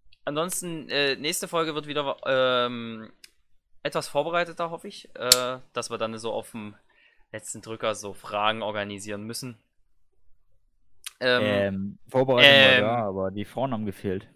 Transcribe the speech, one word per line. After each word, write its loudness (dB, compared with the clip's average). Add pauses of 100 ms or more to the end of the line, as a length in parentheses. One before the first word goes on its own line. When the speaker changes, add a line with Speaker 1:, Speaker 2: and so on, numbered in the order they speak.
(240)
Speaker 1:
ansonsten, -4
äh, 2
nächste -4
Folge 0
wird -6
wieder, -2 (100)
ähm, 2 (720)
etwas -4
vorbereiteter, 0
hoffe -10
ich. -16
Äh, 2 (140)
dass -4
wir -4
dann -4
so -4
auf -6
dem -10 (580)
letzten -12
Drücker -2
so -8
Fragen 0
organisieren -4
müssen. -10 (1600)
Ähm, 4
Speaker 2:
Ähm, 0 (100)
Vorbereitung 6
war 10
Speaker 1:
ähm, 6
Speaker 2:
da, 0 (100)
aber -2
die -6
Frauen -4
haben -4
gefehlt. -4